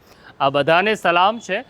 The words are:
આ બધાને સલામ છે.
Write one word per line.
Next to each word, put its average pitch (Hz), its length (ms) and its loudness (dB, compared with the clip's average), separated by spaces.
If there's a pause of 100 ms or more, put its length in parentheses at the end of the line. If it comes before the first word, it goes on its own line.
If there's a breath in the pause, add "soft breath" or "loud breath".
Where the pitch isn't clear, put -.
(400 loud breath)
આ 139 100 0
બધાને 165 460 0
સલામ 190 440 0
છે. 190 180 -8 (120)